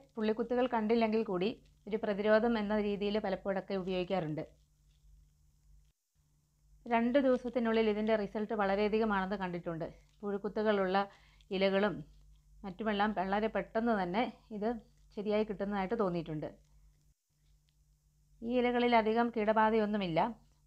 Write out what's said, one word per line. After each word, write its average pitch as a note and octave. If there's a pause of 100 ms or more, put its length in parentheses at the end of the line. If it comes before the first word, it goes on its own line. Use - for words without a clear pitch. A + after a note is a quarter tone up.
(140)
പുള്ളിക്കുത്തുകൾ A#3
കണ്ടില്ലെങ്കിൽ A3+
കൂടി G3 (260)
ഒരു G#3+
പ്രതിരോധം G#3+
എന്ന G#3
രീതിയിൽ G3+
പലപ്പോഴൊക്കെ F#3+
ഉപയോഗിക്കാറുണ്ട്. F3+ (2500)
രണ്ട് A#3+
ദിവസത്തിനുള്ളിൽ A#3
ഇതിൻ്റെ G#3+
റിസൾട്ട് G#3
വളരെയധികമാണെന്ന് G3+
കണ്ടിട്ടുണ്ട്. F3 (260)
പുഴുക്കുത്തുകളുള്ള G3+ (400)
ഇലകളും F#3+ (600)
മറ്റുമെല്ലാം G#3
വളരെ G3+
പെട്ടെന്ന് G#3+
തന്നെ G#3 (180)
ഇത് A3 (400)
ശരിയായി G#3+
കിട്ടുന്നതായിട്ട് G3+
തോന്നിയിട്ടുണ്ട്. E3+ (1700)
ഈ A#3+
ഇലകളിൽ A#3+
അധികം A3+
കീടബാധയൊന്നുമില്ല. G#3+ (320)